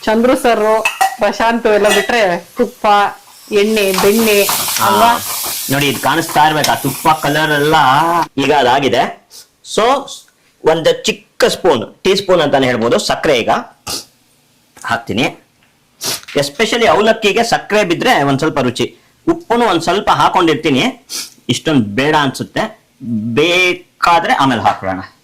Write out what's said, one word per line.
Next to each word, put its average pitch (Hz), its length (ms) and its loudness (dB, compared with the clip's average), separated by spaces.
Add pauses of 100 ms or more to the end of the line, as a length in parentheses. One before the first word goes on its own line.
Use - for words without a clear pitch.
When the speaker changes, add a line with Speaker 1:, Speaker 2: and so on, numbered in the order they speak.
Speaker 1:
ಚಂದ್ರು 233 380 2
ಸರ್, 214 220 2 (560)
ಪ್ರಶಾಂತ್ 226 460 0
ಎಲ್ಲ 208 300 2
ಬಿಟ್ರೆ 226 240 0 (360)
ತುಪ್ಪ, - 280 -4 (760)
ಎಣ್ಣೆ, 214 240 0 (180)
ಬೆಣ್ಣೆ 208 400 2
Speaker 2:
ಹಾ. - 440 -2
Speaker 1:
ಅಲ್ವಾ? 233 240 4 (600)
Speaker 2:
ನೋಡಿ, 143 200 0
ಇದು 113 160 -6
ಕಾಣಿಸ್ತಾ 156 400 0
ಇರ್ಬೇಕು, 147 240 0
ಆ 113 40 2
ತುಪ್ಪ - 320 -4 (160)
ಕಲರ್ 151 280 0 (100)
ಎಲ್ಲ. 156 140 2 (680)
ಈಗ 139 80 0 (120)
ಅದಾಗಿದೆ. 123 400 2 (720)
So 208 100 2 (840)
ಒಂದು 160 200 2 (140)
ಚಿಕ್ಕ - 380 -4 (120)
ಸ್ಪೂನ್, 135 280 0 (200)
ಟೀ 190 120 2
ಸ್ಪೂನ್ 185 300 2
ಅಂತಾನೆ 135 260 2
ಹೇಳ್ಬೋದು, 117 280 0 (100)
ಸಕ್ಕರೆ 127 340 0
ಈಗ 95 60 -2 (1400)
ಹಾಕ್ತೀನಿ. 117 340 -4 (1160)
Especially 226 520 -2
ಅವಲಕ್ಕಿಗೆ 220 500 2 (100)
ಸಕ್ಕರೆ 202 380 0
ಬಿದ್ರೆ 165 380 0
ಒಂದ್ 135 140 0
ಸ್ವಲ್ಪ 156 240 -2
ರುಚಿ. 117 180 -4 (480)
ಉಪ್ಪುನು 233 380 0
ಒಂದ್ 165 160 -2
ಸ್ವಲ್ಪ 196 220 0 (120)
ಹಾಕೊಂಡಿರ್ತೀನಿ, 160 640 2 (680)
ಇಷ್ಟೊಂದ್ 139 300 0 (160)
ಬೇಡ 151 160 0 (100)
ಅನ್ಸುತ್ತೆ, 131 380 -6 (760)
ಬೇಕಾದ್ರೆ 175 960 0 (100)
ಆಮೇಲೆ 123 240 0
ಹಾಕೊಳ್ಳೋಣ. 92 340 -4 (220)